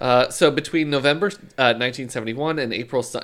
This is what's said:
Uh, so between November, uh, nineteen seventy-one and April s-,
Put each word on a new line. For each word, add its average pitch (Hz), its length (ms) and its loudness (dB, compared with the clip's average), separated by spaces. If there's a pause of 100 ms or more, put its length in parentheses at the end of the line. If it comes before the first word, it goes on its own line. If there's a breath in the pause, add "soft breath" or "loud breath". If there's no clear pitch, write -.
Uh, 127 280 4
so 160 220 4
between 151 380 -2
November, 143 420 2 (280)
uh, 123 140 4
nineteen 123 360 -6
seventy-one 127 500 -4
and 120 140 -4
April 120 300 -4
s-, - 200 -10